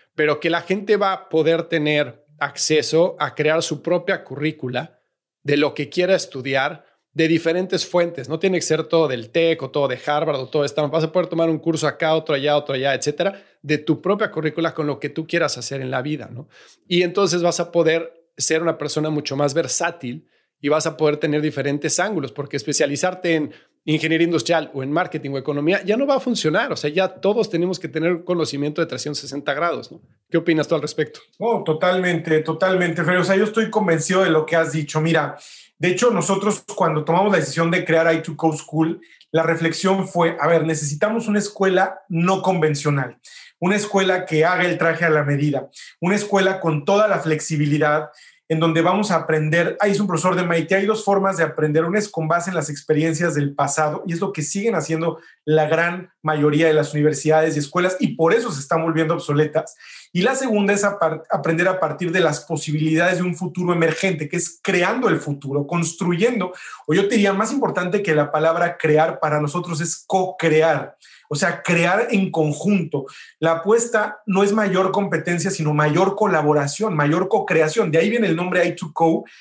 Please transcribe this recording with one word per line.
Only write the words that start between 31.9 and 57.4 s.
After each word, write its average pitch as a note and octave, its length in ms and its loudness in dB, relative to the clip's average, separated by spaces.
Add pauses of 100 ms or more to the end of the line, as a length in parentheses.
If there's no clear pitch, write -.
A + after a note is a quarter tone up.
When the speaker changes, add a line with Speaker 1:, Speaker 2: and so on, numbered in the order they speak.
Speaker 2:
totalmente, F3 640 0
Fer. F3+ 120 2
O F3 80 2
sea, F#3+ 120 2
yo G#3 80 4
estoy A3 260 0
convencido F#3 540 2
de E3 60 2
lo D#3 140 2
que E3 120 0
has D#3+ 160 2
dicho. D#3 280 -2
Mira, D#3 360 0 (420)
de F3+ 100 0
hecho, F#3 220 2
nosotros G3 540 0 (100)
cuando D#3 300 0
tomamos F#3 260 2
la F#3 80 4
decisión E3 320 0
de F3 140 0
crear E3 280 4
I D#3 100 0
two D#3 120 -8
Co D#3+ 220 2
School, D#3+ 440 -2 (300)
la D#3+ 140 2
reflexión E3 640 0
fue, E3+ 320 0
a D3 80 2
ver, D#3+ 180 4
necesitamos D#3+ 640 -2
una G#3 100 2
escuela F#3+ 720 0
no F#3 340 2
convencional, D3 800 0 (400)
una F#3 160 2
escuela F#3+ 480 0
que D#3 200 2
haga F3+ 200 2
el F3 140 0
traje E3 260 0
a E3 60 2
la D3+ 120 4
medida, C#3+ 480 0 (300)
una F#3 160 2
escuela F#3+ 440 0
con D3+ 240 -2
toda G3+ 220 4
la F3+ 140 0
flexibilidad, D3+ 880 0 (380)
en D#3+ 120 0
donde E3 200 2
vamos F#3+ 300 2
a E3+ 60 4
aprender. D#3 640 0
Ahí G#3 100 2
es F3 80 2
un G#3 80 0
profesor F3+ 300 0
de F3+ 60 0
M E3+ 140 0
I E3 100 0
T, F#3+ 100 2
hay G3+ 100 0
dos G#3+ 180 -2
formas G3 320 2
de E3 60 0
aprender. D3+ 420 0
Una F#3 140 0
es G#3 100 -2
con D#3+ 200 -4
base E3+ 220 0
en F3+ 40 -4
las D3+ 160 -2
experiencias D#3 640 0
del C#3+ 220 -2
pasado, D3+ 500 0
y E3+ 60 -6
es E3+ 80 -4
lo F#3+ 120 -2
que D#3 100 -4
siguen G3+ 340 -2
haciendo D#3+ 420 -2 (260)
la D3+ 220 4
gran E3+ 460 -2 (100)
mayoría D3+ 460 2
de D#3 40 6
las D3+ 220 2
universidades D3+ 640 2